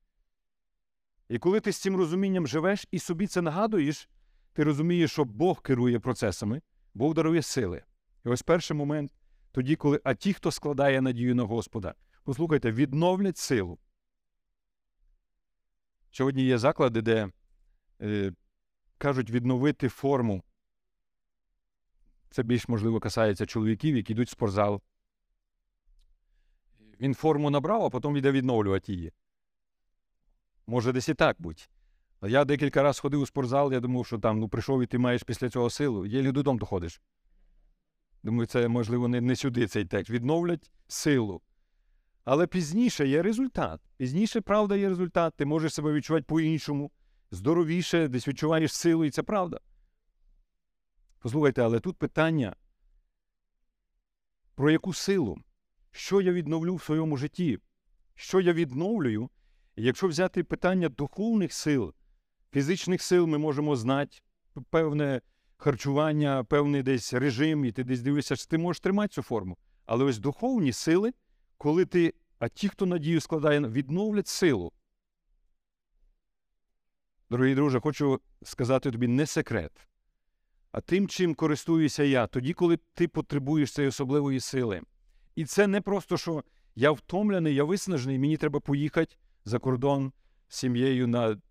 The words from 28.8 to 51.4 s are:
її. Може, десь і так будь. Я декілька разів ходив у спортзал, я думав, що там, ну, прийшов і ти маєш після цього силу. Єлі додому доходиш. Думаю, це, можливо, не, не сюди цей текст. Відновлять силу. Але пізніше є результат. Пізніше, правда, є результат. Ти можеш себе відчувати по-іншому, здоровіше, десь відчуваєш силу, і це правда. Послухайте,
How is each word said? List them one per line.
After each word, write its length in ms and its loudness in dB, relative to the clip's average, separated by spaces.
її. 200 -8
Може, 260 0
десь 160 -2
і 60 2
так 240 2
будь. 320 -14
Я 220 4
декілька 380 2
разів 200 2
ходив 180 0
у 60 0
спортзал, 460 0
я 80 0
думав, 260 -2
що 120 -6
там, 200 0
ну, 100 -2
прийшов 340 0
і 40 0
ти 120 -2
маєш 240 2
після 280 -6
цього 200 0
силу. 360 -2
Єлі 260 0
додому 260 0
доходиш. 440 -6
Думаю, 240 -2
це, 220 2
можливо, 400 0
не, 120 0
не 160 2
сюди 300 0
цей 180 -2
текст. 260 -4
Відновлять 640 -2
силу. 540 0
Але 220 2
пізніше 640 0
є 140 2
результат. 580 -2
Пізніше, 440 0
правда, 360 2
є 120 2
результат. 480 0
Ти 80 -2
можеш 300 0
себе 180 -2
відчувати 320 0
по-іншому, 640 -2
здоровіше, 800 2
десь 200 -4
відчуваєш 460 0
силу, 300 2
і 60 0
це 120 -4
правда. 380 -4
Послухайте, 440 2